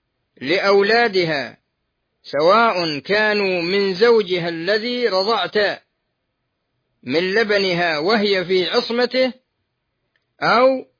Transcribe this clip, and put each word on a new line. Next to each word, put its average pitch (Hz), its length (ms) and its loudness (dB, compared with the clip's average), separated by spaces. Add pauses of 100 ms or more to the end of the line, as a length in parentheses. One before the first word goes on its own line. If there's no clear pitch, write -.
(420)
لأولادها، 185 1160 0 (680)
سواء 175 760 2
كانوا 202 640 -2
من 190 320 -2
زوجها 180 560 2
الذي 214 580 -2
رضعت 190 500 -2 (1500)
من 170 300 -2
لبنها 190 640 0
وهي 196 480 0
في 180 240 0
عصمته، 240 640 -2 (1080)
أو 254 440 2 (140)